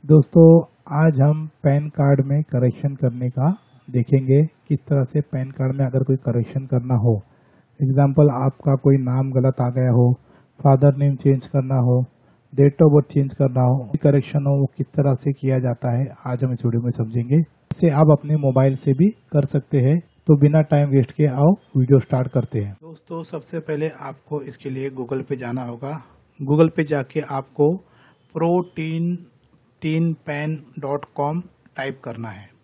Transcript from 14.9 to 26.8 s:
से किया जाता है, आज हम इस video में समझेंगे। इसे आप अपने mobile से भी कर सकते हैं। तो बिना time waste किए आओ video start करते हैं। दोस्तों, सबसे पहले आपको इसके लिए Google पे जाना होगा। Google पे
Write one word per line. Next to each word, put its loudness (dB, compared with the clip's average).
से -4
किया -2
जाता -4
है, -2
आज -6
हम -4
इस -8
video 0
में -4
समझेंगे। -2
इसे 0
आप 4
अपने 0
mobile 2
से -2
भी 2
कर -4
सकते -4
हैं। 2
तो 6
बिना 4
time 0
waste 0
किए 0
आओ 2
video 4
start -2
करते -4
हैं। -8
दोस्तों, -16
सबसे -12
पहले -6
आपको -12
इसके -14
लिए -8
Google -8
पे -8
जाना -10
होगा। -12
Google 2
पे -4